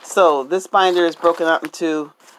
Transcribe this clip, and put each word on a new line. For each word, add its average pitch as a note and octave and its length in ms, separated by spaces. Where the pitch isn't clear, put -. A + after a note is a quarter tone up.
So D#3 420
this F3+ 240
binder F#3 380
is E3 100
broken E3+ 320
up D#3+ 160
into, D#3 480